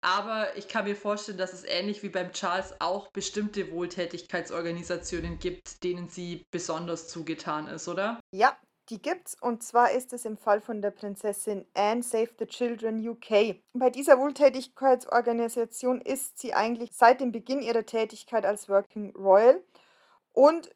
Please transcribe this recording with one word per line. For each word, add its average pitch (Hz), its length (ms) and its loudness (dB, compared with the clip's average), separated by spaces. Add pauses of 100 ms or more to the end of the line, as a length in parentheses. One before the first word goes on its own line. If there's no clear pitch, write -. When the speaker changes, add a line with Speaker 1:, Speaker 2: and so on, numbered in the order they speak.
Speaker 1:
Aber 208 500 -2
ich 196 120 -14
kann 214 160 -4
mir 202 100 -2
vorstellen, 208 440 -6
dass 185 140 -4
es - 120 -18
ähnlich 202 400 -4
wie 202 60 -6
beim 175 200 -6
Charles 185 500 -6
auch 185 320 -4
bestimmte 202 600 -6
Wohltätigkeitsorganisationen 170 1700 -6
gibt, - 420 -10
denen 180 260 -4
sie 175 440 -12
besonders 170 560 -8
zugetan 156 580 -6
ist, 156 220 -12
oder? 202 320 -4 (120)
Speaker 2:
Ja, 226 240 2 (340)
die 220 120 -12
gibt's. 349 380 -6
Und 233 220 -4
zwar 240 280 4
ist 254 220 -4
es 240 120 -12
im 214 140 -8
Fall 208 220 2
von 214 200 -8
der 202 120 -2
Prinzessin 202 840 -6
Anne 214 280 0
Save 226 360 -2
the 220 80 -6
Children 220 600 -4
U 233 140 -6
K. 208 400 2 (140)
Bei 247 160 4
dieser 277 280 6
Wohltätigkeitsorganisation 247 1800 0
ist - 380 -6
sie 247 160 -8
eigentlich 233 400 -2
seit 254 260 8
dem 247 120 -2
Beginn 254 280 -4
ihrer 226 240 0
Tätigkeit 220 640 -4
als 208 220 -2
Working 202 480 0
Royal. 214 460 8 (680)
Und 311 440 6